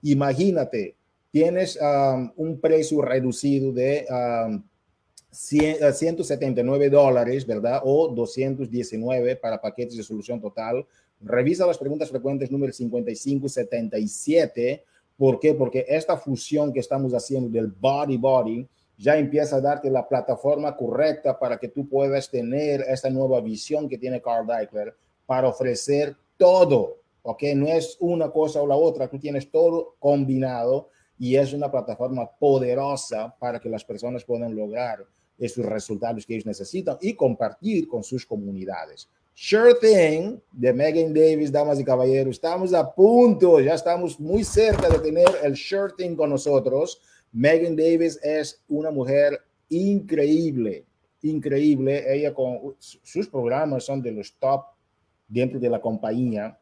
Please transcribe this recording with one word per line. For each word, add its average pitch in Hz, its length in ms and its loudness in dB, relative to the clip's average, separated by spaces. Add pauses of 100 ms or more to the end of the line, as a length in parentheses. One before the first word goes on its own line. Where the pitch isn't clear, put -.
Imagínate, 139 920 0 (360)
tienes, 175 500 0
um, 135 540 2
un 160 240 -6
precio 156 420 2
reducido 131 720 0
de, 131 380 0
um, 117 520 -2 (720)
cien, 151 500 0
eh, 143 120 4
ciento 165 320 -2
setenta 135 340 -2
y 120 60 2
nueve 139 240 2
dólares, 135 560 4
¿verdad? 117 400 -2
O 147 240 2
doscientos 127 600 -4
diecinueve 123 680 -4
para 113 240 -6
paquetes 117 340 -8
de 110 80 -10
solución 110 380 -10
total. 113 440 -8 (360)
Revisa 131 440 0
las 175 120 0
preguntas 143 320 -6
frecuentes 131 420 -4
número 139 220 -2
cincuenta 117 380 -6
y 110 40 -8
cinco 139 320 -4
setenta 117 500 -6
y 107 120 -2
siete. 139 760 0 (340)
¿Por 131 220 4
qué? 151 140 4
Porque 127 340 0
esta 156 300 0
fusión 143 560 -4
que 131 80 -2
estamos 135 320 -2
haciendo 123 360 -4
del 117 180 -2
body 135 500 -2
body 123 500 0 (300)
ya 143 200 4
empieza 143 400 0
a 131 40 0
darte 143 280 -2
la 131 180 0
plataforma 143 680 -2
correcta 131 640 -2
para 123 180 -2
que 120 120 -10
tú 143 180 -8
puedas 139 420 0
tener 135 520 -2
esta 131 280 -2
nueva 131 300 0
visión 110 480 -6
que 131 100 -8
tiene 127 240 -6
Carl 117 240 -4
Daikeler 107 480 -6 (320)
para 131 220 0
ofrecer 139 680 -2 (220)
todo, 175 600 4 (260)
¿ok? 117 200 -8 (120)
No 143 120 2
es 160 340 -2
una 170 280 0
cosa 156 320 0
o 143 60 0
la 139 80 2
otra, 151 340 2
tú 139 100 -12
tienes 143 300 -8
todo 165 500 2
combinado 131 880 0 (280)
y 127 180 0
es 135 180 2
una 143 180 -4
plataforma 123 580 -4 (100)
poderosa 131 1000 0
para 120 220 -6
que 117 100 -10
las 110 140 -8
personas 120 400 -10
puedan 117 320 -6
lograr 107 500 -6 (320)
esos 120 280 -6
resultados 107 600 -6
que 117 80 -8
ellos 110 120 -8
necesitan 110 560 -6
y 202 140 -4
compartir 160 760 -2
con 113 140 -6
sus 127 220 -8
comunidades. 95 840 -10 (280)
Sure 226 360 6
Thing 202 640 4 (140)
de 127 180 2
Megan 156 420 2
Davis, 156 380 4
damas 147 300 2
y - 20 -2
caballeros, 131 520 2
estamos 180 380 -2
a 160 160 2
punto, 196 720 8
ya 139 140 4
estamos 170 440 -2
muy 190 280 -2
cerca 202 420 2
de 165 120 6
tener 160 280 4 (160)
el 143 140 0
Sure 196 400 -4
Thing 180 180 -6
con 151 140 0
nosotros. 139 720 0 (320)
Megan 160 420 2
Davis 165 480 2
es 151 460 -4
una 151 220 -4
mujer 143 500 0 (260)
increíble, 156 1160 0 (360)
increíble. 143 840 0
Ella 147 260 0
con 131 460 -6
sus - 480 -10
programas 131 560 -2
son 139 180 -6
de 120 120 -6
los 104 260 -12
top 139 280 -2 (600)
dentro 123 320 -2
de 120 100 0
la 113 120 -2
compañía 113 800 -4